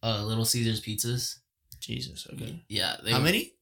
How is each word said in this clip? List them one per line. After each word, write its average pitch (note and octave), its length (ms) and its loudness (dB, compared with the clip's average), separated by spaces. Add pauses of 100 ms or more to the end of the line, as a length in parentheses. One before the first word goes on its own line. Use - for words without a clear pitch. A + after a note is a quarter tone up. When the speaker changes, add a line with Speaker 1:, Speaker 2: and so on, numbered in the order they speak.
Speaker 1:
uh, G#2+ 220 0
Little A2 200 2
Caesars A2+ 360 2
pizzas. A#2 580 -2 (420)
Speaker 2:
Jesus, - 520 -8
okay. A2+ 360 -10
Speaker 1:
Yeah. G2 340 0
They A2 80 -2
Speaker 2:
How B2 80 6
Speaker 1:
would, C3+ 60 4
Speaker 2:
many? G3 380 4